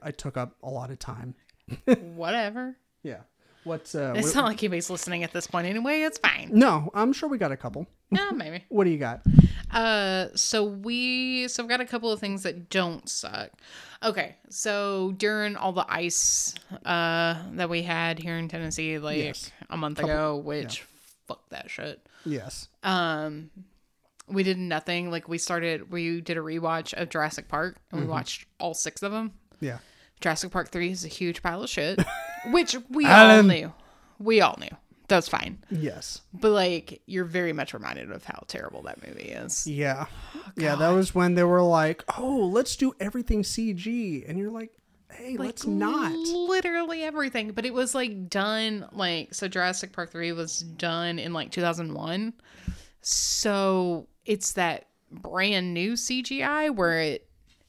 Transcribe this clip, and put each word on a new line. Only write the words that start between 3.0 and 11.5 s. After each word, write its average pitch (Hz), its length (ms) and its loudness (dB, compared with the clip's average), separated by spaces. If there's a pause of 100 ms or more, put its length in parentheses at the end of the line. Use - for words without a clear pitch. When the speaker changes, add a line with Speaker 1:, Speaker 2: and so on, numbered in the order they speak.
Speaker 1:
Yeah. 120 180 -10 (440)
What's, 160 300 -8
uh, 139 220 -2
Speaker 2:
It's 214 120 2
Speaker 1:
what - 80 0
Speaker 2:
not 247 100 4
like 220 160 -2
anybody's 180 260 -2
listening 175 340 -4
at 165 100 -6
this 170 140 -4
point 170 200 -2
anyway. 240 340 -2
It's 311 180 -2
fine. - 340 0
Speaker 1:
No, 202 420 8
I'm 226 180 2
sure 302 160 -4
we 277 80 0
got 165 160 0
a 135 40 -4
couple. 135 300 -8 (240)
Speaker 2:
Yeah, 403 240 0
maybe. 175 320 -8
Speaker 1:
<laughs> - 40 -20
What 208 140 4
do 180 60 6
you 160 80 2
got? 127 220 -4 (500)
Speaker 2:
Uh, 202 640 0
so 208 300 0
we, 247 840 -4
so 247 140 -6